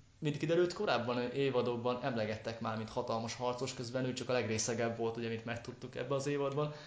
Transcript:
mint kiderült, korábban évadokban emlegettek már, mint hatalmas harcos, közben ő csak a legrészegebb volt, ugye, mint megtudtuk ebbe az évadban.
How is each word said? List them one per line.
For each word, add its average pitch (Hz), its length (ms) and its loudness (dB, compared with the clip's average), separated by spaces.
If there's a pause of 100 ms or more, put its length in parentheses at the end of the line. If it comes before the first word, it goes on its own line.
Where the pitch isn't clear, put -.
(200)
mint 147 180 0
kiderült, 175 360 4
korábban 123 580 2
évadokban 123 720 2
emlegettek 110 560 -2
már, 110 180 -2
mint 110 120 -4
hatalmas 113 460 -2
harcos, 123 380 -2
közben 127 320 -2
ő 127 80 0
csak 123 160 -4
a 127 40 2
legrészegebb 113 640 2
volt, 117 200 0
ugye, 117 120 -2
mint 110 160 -4
megtudtuk 117 500 -8
ebbe 127 200 -2
az 135 120 0
évadban. 143 460 0 (140)